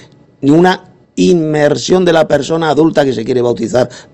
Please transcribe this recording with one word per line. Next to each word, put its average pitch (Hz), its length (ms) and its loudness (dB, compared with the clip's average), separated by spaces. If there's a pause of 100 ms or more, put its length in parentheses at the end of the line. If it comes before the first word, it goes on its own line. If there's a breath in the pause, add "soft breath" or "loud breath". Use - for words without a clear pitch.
(400 loud breath)
ninguna 165 440 2 (300)
inmersión 156 920 0
de 175 80 2
la 160 140 2
persona 156 440 -2
adulta 151 340 0
que 135 80 -2
se 113 120 -6
quiere 123 180 -2
bautizar 120 460 -2 (260 loud breath)